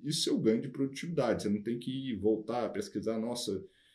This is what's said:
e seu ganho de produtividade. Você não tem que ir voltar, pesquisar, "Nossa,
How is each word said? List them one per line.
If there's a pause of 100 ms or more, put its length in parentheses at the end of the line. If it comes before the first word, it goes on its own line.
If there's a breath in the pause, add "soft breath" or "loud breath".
e
seu
ganho
de
produtividade.
Você
não
tem
que
ir
voltar,
pesquisar,
"Nossa, (300 loud breath)